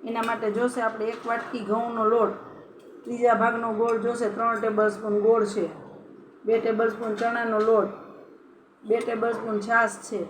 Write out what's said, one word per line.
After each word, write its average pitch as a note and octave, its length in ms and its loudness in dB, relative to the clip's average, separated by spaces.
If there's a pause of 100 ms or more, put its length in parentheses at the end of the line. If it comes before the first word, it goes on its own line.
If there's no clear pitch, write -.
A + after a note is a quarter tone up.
એના A3+ 200 -2
માટે A3 240 -2
જોશે B3 300 0
આપણે A3 240 -2
એક A#3 200 -4
વાટકી A#3 440 -4
ઘઉંનો A3+ 400 0
લોટ, A3+ 240 4 (680)
ત્રીજા A#3 380 4
ભાગનો A#3 320 0
ગોળ A3+ 280 0
જોશે, A#3 280 0
ત્રણ A3+ 300 0
ટેબલ G#3+ 300 2
સ્પૂન G#3 320 -2
ગોળ A3+ 240 6
છે, G3+ 200 -2 (800)
બે A3 140 4
ટેબલ A3+ 320 2
સ્પૂન A3 240 -6
ચણાનો A#3 440 0
લોટ, G#3+ 360 4 (880)
બે G#3+ 160 2
ટેબલ A#3 340 -2
સ્પૂન G#3+ 360 -4
છાશ A3+ 280 2 (120)
છે G3+ 200 -4